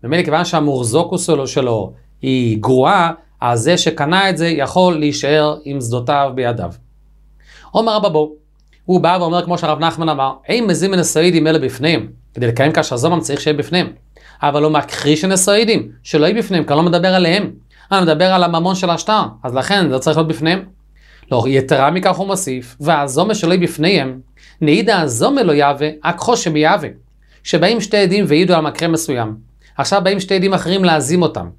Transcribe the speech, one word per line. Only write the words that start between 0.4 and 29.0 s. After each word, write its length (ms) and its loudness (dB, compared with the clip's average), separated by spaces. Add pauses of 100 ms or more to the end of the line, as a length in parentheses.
שהמוחזקות 760 0
שלו, 260 0
שלו 460 -2 (300)
היא 380 0
גרועה, 520 2 (280)
אז 200 0
זה 160 2
שקנה 540 0
את 60 -2
זה 120 -2
יכול 500 0
להישאר 680 0
עם 160 -6
שדותיו 540 -2
בידיו. 360 -4 (1040)
אומר 200 2
רבא 140 0
בו, 240 0 (520)
הוא 160 2
בא 200 2
ואומר, 240 0
כמו 140 -2
שהרב 200 -2
נחמן 300 -2
אמר, 240 -2 (160)
"אין 180 0
מזימין 320 0
הסעידים 480 2
אלה 120 2
בפניהם", 480 -2 (280)
כדי 120 -2
לקיים 260 2
כאשר 240 -2
זומם 240 0
צריך 200 -6
שיהיה 160 0
בפניהם. 360 -2 (500)
אבל 200 2
הוא 100 2
מכחיש 520 -2
את 60 0
הסעידים, 580 2 (140)
שלא 240 0
יהיה 120 0
בפניהם, 260 -2
כי 80 -2
אני 40 4
לא 60 4
מדבר 320 2
עליהם. 360 2 (420)
אני 100 2
מדבר 300 2
על 120 4
הממון 300 0
של 160 -2
השטר, 320 0 (200)
אז 120 -6
לכן 340 0
זה 100 0
צריך 180 0
להיות 120 0
בפניהם. 360 -2 (680)
לא, 180 0
יתרה 420 2
מכך 260 0
הוא 100 -4
מוסיף, 540 -6
"והזומה 540 0
שלא 180 0
יהיה 100 2
בפניהם, 580 -2 (400)
נעידה 400 2
הזומה 420 0
לא 100 2
יהווה, 360 2 (160)
הכחושה 460 -2
מיהווה", 380 0 (560)
שבאים 360 0
שתי 160 -2
עדים 320 2
והעידו 260 4
על 60 2
מקרה 280 -4
מסוים. 460 -2 (420)